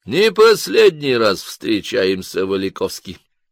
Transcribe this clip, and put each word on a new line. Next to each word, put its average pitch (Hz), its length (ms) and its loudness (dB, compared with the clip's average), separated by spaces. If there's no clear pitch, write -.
«Не 196 280 0
последний 185 840 2
раз 104 260 0
встречаемся, 95 1000 -4
Валиковский», 95 760 -6